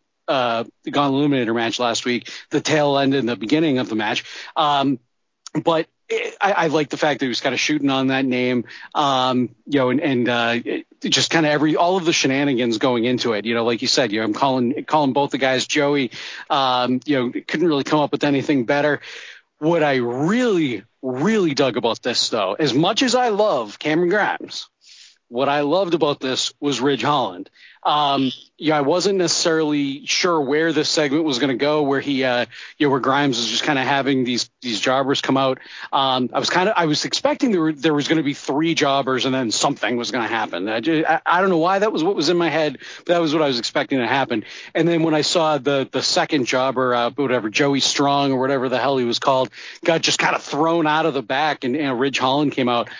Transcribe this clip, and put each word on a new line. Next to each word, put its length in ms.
uh, 360
the 80
Gauntlet 380
Eliminator 260
match 240
last 260
week, 260
the 120
tail 360
end 160
and 160
the 60
beginning 440
of 100
the 60
match. 280
Um, 440
but 340
it, 320
I, 100
I 160
like 220
the 80
fact 220
that 60
he 40
was 120
kinda 160
shooting 320
on 180
that 180
name, 400
um, 600
you 140
know, 100
and, 120
and, 280
uh, 340
it, 220
just 280
kinda 180
every, 280
all 220
of 80
the 80
shenanigans 640
going 260
into 280
it. 120
You 80
know, 100
like 200
you 40
said, 240
you 80
know, 60
I'm 80
calling, 520
calling 280
both 160
the 80
guys 300
Joey. 420
Um, 560
you 120
know, 140
couldn't 200
really 160
come 160
up 120
with 120
anything 420
better. 360
What 240
I 140
really, 840
really 500
dug 240
about 240
this, 280
though, 240
as 200
much 300
as 100
I 160
love 480
Cameron 320
Grimes, 580
what 220
I 120
loved 320
about 260
this 400
was 220
Ridge 220
Holland. 460
Um, 480
yeah, 200
I 40
wasn't 380
necessarily 880
sure 340
where 320
this 160
segment 340
was 140
gonna 180
go, 280
where 160
he, 240
uh, 220
you 80
know, 40
where 80
Grimes 380
was 100
just 160
kinda 200
having 400
these, 260
these 180
jobbers 420
come 160
out. 220
Um, 400
I 60
was 100
kinda, 260
I 100
was 200
expecting 460
there 100
were, 120
there 200
was 140
gonna 160
be 100
three 400
jobbers 520
and 100
then 160
something 460
was 120
gonna 180
happen. 400
I 120
ju-, 280
I, 180
I 160
don't 100
know 80
why 200
that 120
was 120
what 120
was 140
in 80
my 120
head, 300
but 100
that 140
was 120
what 100
I 40
was 120
expecting 400
to 80
happen. 380
And 140
then 160
when 100
I 80
saw 380
the, 320
the 100
second 440
jobber, 500
uh, 160
whatever, 400
Joey 300
Strong 500
or 80
whatever 280
the 120
hell 180
he 80
was 140
called, 300
got 180
just 160
kinda 220
thrown 480
out 180
of 80
the 100
back 400
and, 120
and 240
Ridge 180
Holland 340
came 180
out. 200